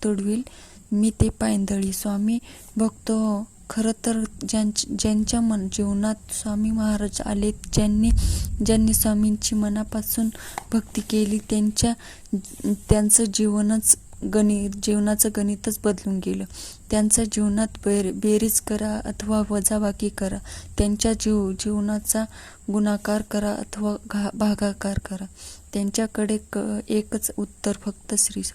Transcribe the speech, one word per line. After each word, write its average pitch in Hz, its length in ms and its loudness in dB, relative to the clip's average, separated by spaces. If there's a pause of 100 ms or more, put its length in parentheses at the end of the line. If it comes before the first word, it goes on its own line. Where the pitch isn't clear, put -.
तुडवील 208 380 0 (500)
मी 214 180 4
ते - 180 2
पायंदळी. 202 640 0
स्वामी 208 460 -2 (380)
भक्त 220 340 -2
हो, 220 380 0 (240)
खरं 220 200 0 (140)
तर 220 180 0 (240)
ज्यांच-, 214 380 0 (120)
ज्यांच्या 214 420 2
मन-, 214 320 0
जीवनात 202 420 0 (160)
स्वामी 214 400 -2
महाराज 208 500 0
आले, 208 320 0
ज्यांनी, 214 580 2 (560)
ज्यांनी 220 280 6
स्वामींची 214 600 2
मनापासून 214 720 0 (440)
भक्ती 220 280 0
केली, 214 380 2
त्यांच्या, 214 540 2 (720)
त्यांचं 208 600 4 (100)
जीवनच 208 600 4 (380)
गणि-, 208 360 4 (120)
जीवनाचं 208 540 2
गणितच 208 480 -2
बदलून 196 420 0
गेलं. 190 180 -4 (460)
त्यांच्या 214 340 4
जीवनात 214 440 0 (160)
बेर-, 202 280 2
बेरीज 214 480 2
करा 214 440 -4
अथवा 214 460 -2
वजाबाकी 208 580 0
करा, 202 300 -6 (400)
त्यांच्या 208 340 2
जीव-, 214 400 0
जीवनाचा 208 720 -2 (480)
गुणाकार 208 500 0
करा 208 300 -2
अथवा 208 440 -4 (140)
घा-, 202 240 -2
भागाकार 202 640 0
करा, 190 280 -8 (460)
त्यांच्याकडे 214 680 -2 (140)
क-, 214 360 -4
एकच 214 480 -2
उत्तर - 360 -4
फक्त - 460 -8
श्री - 240 0 (120)